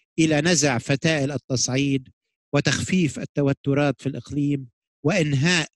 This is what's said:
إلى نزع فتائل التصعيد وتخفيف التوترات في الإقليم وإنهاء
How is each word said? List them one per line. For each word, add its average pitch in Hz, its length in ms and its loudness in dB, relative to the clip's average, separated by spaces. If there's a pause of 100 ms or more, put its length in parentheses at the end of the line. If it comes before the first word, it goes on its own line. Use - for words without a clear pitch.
(200)
إلى 156 220 2
نزع 151 360 2
فتائل 139 540 0
التصعيد 135 800 -2 (440)
وتخفيف 143 680 0
التوترات 139 840 -2
في 135 80 -6
الإقليم 143 600 -6 (340)
وإنهاء 156 720 2